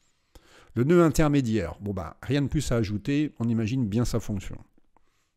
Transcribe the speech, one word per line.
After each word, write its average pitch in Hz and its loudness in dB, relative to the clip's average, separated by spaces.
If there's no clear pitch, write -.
Le 113 0
nœud 170 6
intermédiaire, 135 2
bon 101 -6
bah, 90 -10
rien 143 -2
de 127 -2
plus 139 -2
à 120 0
ajouter, 117 -2
on 117 -2
imagine 113 0
bien 110 0
sa - -2
fonction. - -8